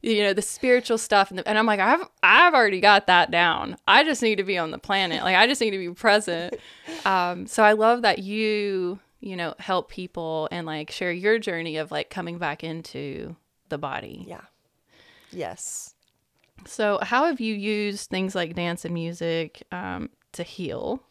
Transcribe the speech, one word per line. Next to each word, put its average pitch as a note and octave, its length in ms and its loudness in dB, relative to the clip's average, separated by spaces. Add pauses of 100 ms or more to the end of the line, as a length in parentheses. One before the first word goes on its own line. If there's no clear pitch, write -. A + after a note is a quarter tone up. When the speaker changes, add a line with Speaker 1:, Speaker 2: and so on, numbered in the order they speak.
Speaker 1:
you A3 220 0
know, G3+ 100 2
the G3 100 0
spiritual B3 540 0
stuff. G3+ 340 2
And, F#3 80 -10
the, - 100 -6
and G#3+ 100 2
I'm A3 80 4
like, G#3 140 2
"I've, B3 200 4 (220)
I've D4+ 320 8
already G3+ 260 4
got G3+ 280 8
that F3 220 6
down. E3+ 460 0 (100)
I B3+ 180 6
just D4+ 180 -2
need A3 140 2
to F#3+ 80 -2
be F#3+ 140 -2
on D#3+ 120 -2
the - 80 -10
planet. F#3 440 -2
Like, F#3 140 2
I G#3 100 8
just C4 140 -2
need A3+ 120 0
to F#3+ 60 -6
be F3 140 -8
present." F#3 680 0
Speaker 2:
<laughs> - 40 -20 (400)
Speaker 1:
Um, F3+ 420 -2
so - 160 0
I G#3+ 120 8
love A3+ 280 4
that G3+ 180 2
you, G3+ 800 -4 (220)
you F#3+ 160 -12
know, E3+ 220 -6
help F#3 320 -4
people E3 600 -8
and, E3+ 160 -8
like, D#3 240 -8
share F3+ 220 -6
your G#3 260 2
journey E3 380 -6
of, D#3 160 -6
like, D3+ 180 -6
coming E3+ 280 -10
back D#3+ 260 -6
into D#3+ 720 -10 (320)
the D3+ 100 -6
body. D3 480 -10
Speaker 2:
Yeah. - 140 -18 (880)
Yes. - 640 -12 (720)
Speaker 1:
So G#3 360 -2
how B3 240 0
have D4 140 -2
you A3 140 -4
used G#3 560 -6
things F#3+ 240 -4
like E3+ 200 -4
dance F3 300 -6
and F3 100 -6
music, E3 680 -6 (100)
um, F3+ 380 -8 (220)
to - 100 -10
heal? - 680 -8